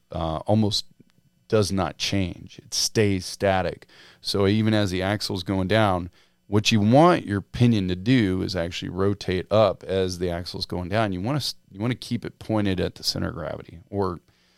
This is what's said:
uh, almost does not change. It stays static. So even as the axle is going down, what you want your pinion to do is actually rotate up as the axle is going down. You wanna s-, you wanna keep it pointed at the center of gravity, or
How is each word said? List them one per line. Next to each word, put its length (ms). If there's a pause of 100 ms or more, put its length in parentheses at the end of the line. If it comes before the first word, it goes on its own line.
(100)
uh, 360
almost 400 (600)
does 220
not 280
change. 600
It 160
stays 500
static. 640 (340)
So 260
even 280
as 160
the 120
axle 340
is 80
going 240
down, 420 (380)
what 220
you 100
want 460
your 140
pinion 480
to 80
do 460
is 120
actually 340
rotate 600
up 340
as 340
the 120
axle 300
is 60
going 220
down. 240
You 80
wanna 160
s-, 180 (160)
you 100
wanna 140
keep 300
it 140
pointed 420
at 160
the 80
center 240
of 60
gravity, 460 (100)
or 300 (380)